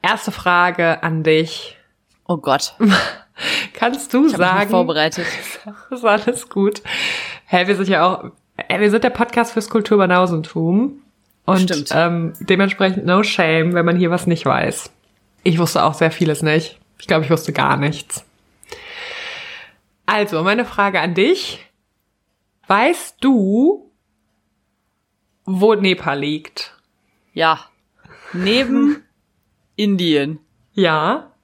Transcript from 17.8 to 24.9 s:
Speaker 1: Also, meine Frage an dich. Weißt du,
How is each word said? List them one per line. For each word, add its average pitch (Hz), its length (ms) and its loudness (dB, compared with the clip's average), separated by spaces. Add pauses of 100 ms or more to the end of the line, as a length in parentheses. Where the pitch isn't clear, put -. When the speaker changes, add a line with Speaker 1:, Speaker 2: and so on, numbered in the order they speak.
Speaker 1:
Also, 208 380 -2
meine 214 200 2
Frage 196 380 -2
an 170 140 -2
dich. 277 500 -2 (1000)
Weißt 240 520 0
du, 254 720 2 (1500)